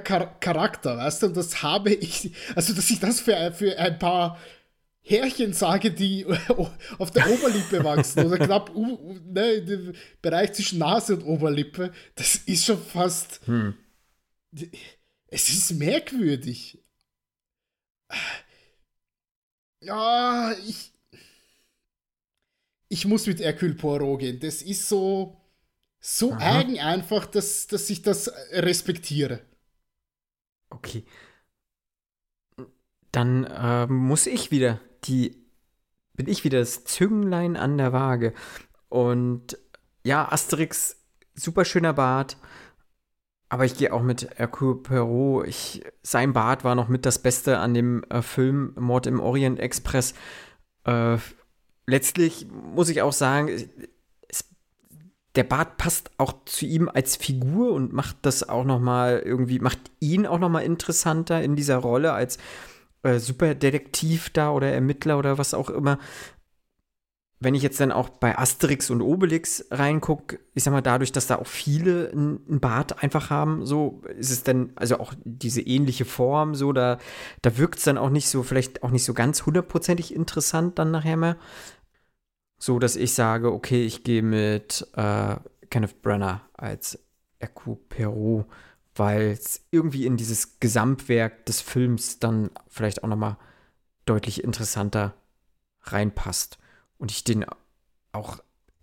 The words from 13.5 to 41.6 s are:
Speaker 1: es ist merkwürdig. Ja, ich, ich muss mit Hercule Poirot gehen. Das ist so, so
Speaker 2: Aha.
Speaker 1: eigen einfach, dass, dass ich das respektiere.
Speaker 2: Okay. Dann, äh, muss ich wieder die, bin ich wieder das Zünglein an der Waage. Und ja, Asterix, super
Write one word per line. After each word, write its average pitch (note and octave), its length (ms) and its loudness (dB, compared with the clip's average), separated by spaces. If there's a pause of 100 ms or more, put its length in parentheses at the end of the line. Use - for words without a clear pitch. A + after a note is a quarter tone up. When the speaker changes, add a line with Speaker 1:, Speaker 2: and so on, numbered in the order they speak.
Speaker 1:
es - 200 -2
ist E3 300 0
merkwürdig. D#3+ 1040 -2 (3000)
Ja, A#3 720 2 (140)
ich, - 260 -12 (2000)
ich F#3 180 -6
muss G#3+ 200 2
mit F3 140 -2
Hercule D#3+ 340 0
Poirot C#3+ 460 -2
gehen. B2+ 200 -6
Das D3+ 220 -8
ist F#3+ 260 -6
so, F#3+ 520 -2 (600)
so - 320 -2
Speaker 2:
Aha. D#3 260 4
Speaker 1:
eigen B3 220 0
einfach, F3 460 -2
dass, - 400 -2
dass G3+ 240 -4
ich - 120 -6
das - 300 0 (200)
respektiere. D#3+ 880 -2 (1300)
Speaker 2:
Okay. - 340 -12 (2000)
Dann, B2+ 320 2
äh, A#2+ 420 -2
muss C3 400 2
ich - 240 -4
wieder B2+ 300 2 (240)
die, C3 320 0 (800)
bin C3 140 -6
ich G3 160 -2
wieder C3+ 140 2
das - 260 -2
Zünglein F3+ 720 0
an C#3 220 0
der C3 140 2
Waage. B2+ 420 0 (540)
Und B2 720 0 (460)
ja, C#3 260 0
Asterix, - 680 -2 (380)
super E3+ 300 0